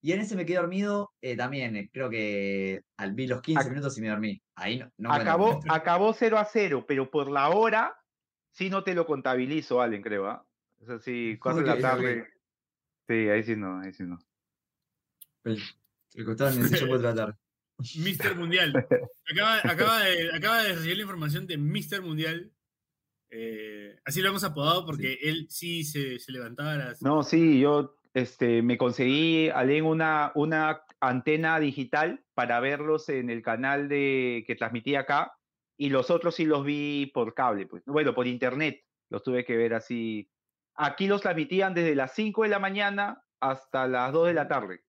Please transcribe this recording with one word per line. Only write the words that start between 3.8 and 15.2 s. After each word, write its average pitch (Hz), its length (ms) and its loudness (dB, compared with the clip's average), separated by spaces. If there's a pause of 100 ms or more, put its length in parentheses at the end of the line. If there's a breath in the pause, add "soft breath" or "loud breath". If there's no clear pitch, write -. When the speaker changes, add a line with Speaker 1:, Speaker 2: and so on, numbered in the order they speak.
Speaker 1:
y - 20 -10
me 110 80 -4
dormí. 104 320 -4 (140)
Ahí 104 240 -6
no, 123 80 -12 (100)
no 107 140 -8
cuenta 147 120 2
Speaker 2:
acabó, 170 260 2
Speaker 1:
como 233 100 2
visto. 156 160 0
Speaker 2:
acabó 175 400 2
cero 220 240 2
a 208 80 2
cero, 180 420 0
pero 135 220 0
por 139 200 0
la 143 200 2
hora 220 440 4 (580)
sí 185 180 -4
no 190 120 -2
te 185 120 -2
lo 170 120 2
contabilizo, 131 760 0
Allen, 110 180 -2
creo, 101 260 -4
¿ah? 110 160 -8 (380)
O 107 60 -20
sea, 120 120 -10
sí, 117 400 -6
cuatro 131 220 0
de 143 60 2
la 123 80 2
Speaker 1:
Ok, 120 40 -2
ok. 123 40 0
Speaker 2:
tarde. 127 440 0 (800)
Sí, 117 80 0 (140)
ahí 107 160 2
sí 113 120 -2
no, 95 240 -8
ahí 95 120 -14
sí 92 120 -12
no. 87 140 -10 (1300)